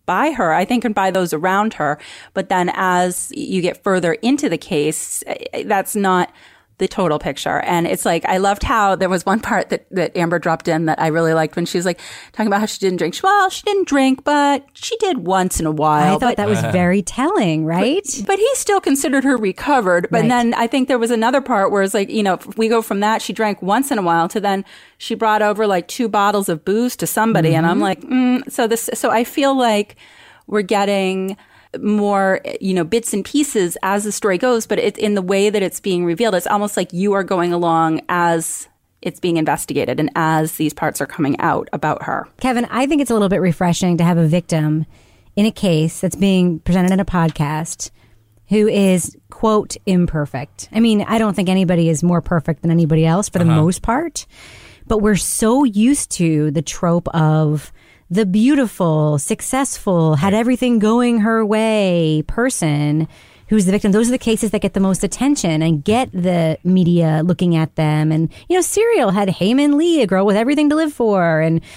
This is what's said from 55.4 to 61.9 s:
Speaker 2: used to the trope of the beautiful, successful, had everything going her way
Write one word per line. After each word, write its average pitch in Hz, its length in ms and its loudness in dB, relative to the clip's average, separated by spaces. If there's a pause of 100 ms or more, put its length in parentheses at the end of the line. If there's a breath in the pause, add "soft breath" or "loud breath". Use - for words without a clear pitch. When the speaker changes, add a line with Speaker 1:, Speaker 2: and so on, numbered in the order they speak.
Speaker 2:
used 233 460 2
to 156 400 2
the 160 100 0
trope 170 480 0
of 156 640 2 (380 soft breath)
the 202 160 0
beautiful, 185 920 2
successful, 185 960 0
had 190 180 2
everything 240 460 2
going 233 400 2
her 226 260 2
way 190 800 0